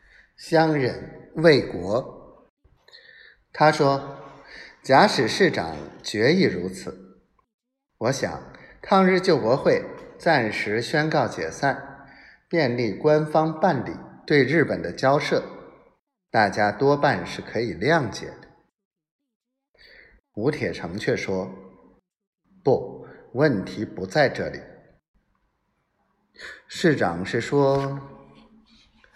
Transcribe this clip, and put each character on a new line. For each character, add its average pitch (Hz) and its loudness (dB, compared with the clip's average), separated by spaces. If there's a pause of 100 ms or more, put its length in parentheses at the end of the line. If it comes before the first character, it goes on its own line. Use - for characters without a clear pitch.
(360)
相 160 2
忍 - -4
为 156 6
国。 - -8 (1000)
他 151 4
说 139 0 (680)
：“假 147 6
使 151 0
市 156 2
长 82 -4 (280)
决 113 2
意 190 4
如 92 0
此， - -14 (800)
我 120 0
想 80 -6 (400)
抗 190 4
日 185 4
救 180 2
国 113 2
会 143 2 (360)
暂 127 2
时 107 -4
宣 151 -2
告 151 0
解 87 -8
散， - -6 (400)
便 139 0
利 117 -2
官 151 2
方 160 0
办 151 2
理 85 -10 (300)
对 143 4
日 147 2
本 92 -4
的 85 -6
交 135 2
涉， - -2 (880)
大 104 2
家 104 0
多 135 2
半 131 0
是 - -10
可 - -6
以 113 -4
谅 120 0
解 - -12
的。” - -18 (1900)
吴 117 -2
铁 101 -4
城 85 -10
却 123 -2
说 95 -4 (1120)
：“不， - -2 (260)
问 120 2
题 104 -8
不 90 -10
在 135 2
这 82 -6
里。 - -12 (2000)
市 - 0
长 90 -2
是 117 -4
说， 139 0 (1160)